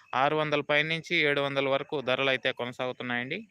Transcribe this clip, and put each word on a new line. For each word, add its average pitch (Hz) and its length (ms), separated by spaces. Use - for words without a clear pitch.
ఆరు 143 220
వందల 151 240
పై 147 220
నుంచి 160 340
ఏడు 147 240
వందల 139 280
వరకు 139 320
ధరలు 131 300
అయితే 131 220
కొనసాగుతున్నాయండి 123 1000